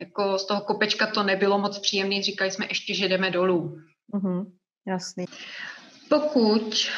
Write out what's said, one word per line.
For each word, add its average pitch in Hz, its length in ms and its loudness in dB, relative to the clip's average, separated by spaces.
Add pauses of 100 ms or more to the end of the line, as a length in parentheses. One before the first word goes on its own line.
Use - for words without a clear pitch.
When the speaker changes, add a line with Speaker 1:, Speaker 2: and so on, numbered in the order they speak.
Speaker 1:
Jako 196 380 -2
z 190 80 -6
toho 202 140 -2
kopečka - 460 0
to 214 160 0
nebylo 196 360 4
moc 202 200 -2
příjemný, 196 440 0
říkali 196 280 -2
jsme 202 180 -4
ještě, - 260 -4
že 185 140 0
jdeme 185 220 2
dolů. 175 480 2 (360)
Speaker 2:
Mhm, 190 300 0 (420)
jasný. 180 380 -4 (840)
Speaker 1:
Pokud 233 880 2